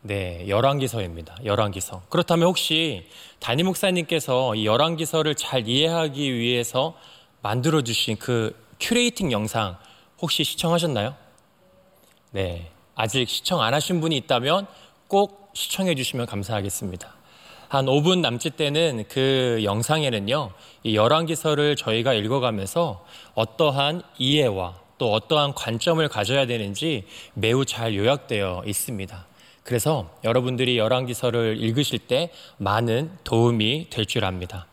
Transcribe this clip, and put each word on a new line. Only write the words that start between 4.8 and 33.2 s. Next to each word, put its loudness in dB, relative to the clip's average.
잘 -4
이해하기 0
위해서 0
만들어주신 0
그 -2
큐레이팅 0
영상 -2
혹시 -2
시청하셨나요? -2
네, -6
아직 -2
시청 -2
안 2
하신 0
분이 0
있다면 0
꼭 0
시청해 -2
주시면 -4
감사하겠습니다. -6
한 0
오 4
분 4
남짓 0
되는 0
그 2
영상에는요, 0
이 2
열왕기서를 4
저희가 0
읽어가면서 0
어떠한 0
이해와 0
또 2
어떠한 2
관점을 0
가져야 0
되는지 -4
매우 2
잘 -4
요약되어 0
있습니다. -8
그래서 0
여러분들이 2
열왕기서를 0
읽으실 0
때 -2
많은 0